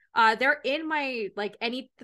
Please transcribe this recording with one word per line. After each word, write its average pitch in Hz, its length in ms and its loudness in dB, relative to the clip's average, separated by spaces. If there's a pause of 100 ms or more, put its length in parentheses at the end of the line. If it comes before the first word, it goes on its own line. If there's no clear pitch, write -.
(140)
Uh, 226 220 4
they're 269 280 2
in 311 220 -2
my, 262 500 -4
like, 202 240 -6
any 240 300 -6 (140)